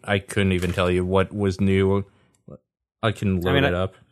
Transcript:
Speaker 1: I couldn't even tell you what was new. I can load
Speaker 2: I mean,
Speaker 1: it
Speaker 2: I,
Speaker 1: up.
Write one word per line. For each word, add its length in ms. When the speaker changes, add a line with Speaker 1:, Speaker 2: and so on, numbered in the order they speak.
Speaker 1:
I 160
couldn't 320
even 200
tell 160
you 160
what 300
was 260
new. 440
I 80
can 300
load 100
Speaker 2:
I 40
mean, 100
Speaker 1:
it 100
Speaker 2:
I, 40
Speaker 1:
up. 160